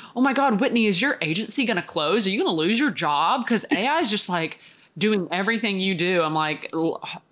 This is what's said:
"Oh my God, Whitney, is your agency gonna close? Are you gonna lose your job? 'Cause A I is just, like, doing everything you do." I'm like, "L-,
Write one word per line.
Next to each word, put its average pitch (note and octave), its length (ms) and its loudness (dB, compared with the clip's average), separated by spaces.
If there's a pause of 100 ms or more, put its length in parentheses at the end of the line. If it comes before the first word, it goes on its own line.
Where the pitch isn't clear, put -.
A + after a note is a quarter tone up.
(160)
"Oh B3 60 2
my C4+ 100 4
God, B3 280 2
Whitney, A#3 260 2
is F#3+ 160 2
your C#4+ 180 0
agency G#3 460 -2
gonna G3 160 0
close? F3 440 0
Are F#3+ 40 0
you G3+ 80 -2
gonna A#3+ 180 0
lose F#3+ 240 2
your C#4+ 120 0
job? E3 540 0
'Cause A#3 240 0
A C4+ 160 0
I D4+ 120 2
is D#4 100 0
just, G3+ 220 -2
like, E3 300 -2 (380)
doing G3+ 320 2
everything G3+ 480 -2
you F#3+ 160 0
do." F3 280 2
I'm D#3 120 0
like, D3+ 400 -2
"L-, E3 260 -2 (320)